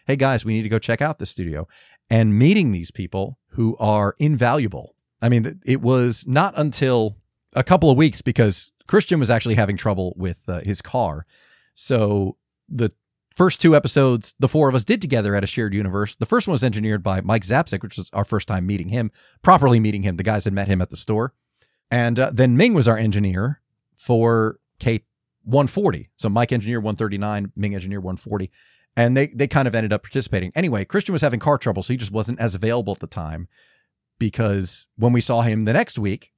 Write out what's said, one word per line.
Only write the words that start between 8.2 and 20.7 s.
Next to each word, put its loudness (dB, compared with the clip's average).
because 0
Christian 2
was 2
actually 2
having 2
trouble -2
with, -6
uh, -4
his -4
car. -4
So 0
the -2
first 2
two 8
episodes, 2
the 2
four 4
of 2
us -2
did 0
together 0
at 0
a -2
shared -4
universe. -2
The -6
first 0
one 0
was 0
engineered -2
by -2
Mike 0
Zapcic, -2
which -14
was -8
our -2
first -4
time -2
meeting -4
him, -4
properly 4
meeting -2
him. -2
The -4
guys -2
had -4
met -4
him 0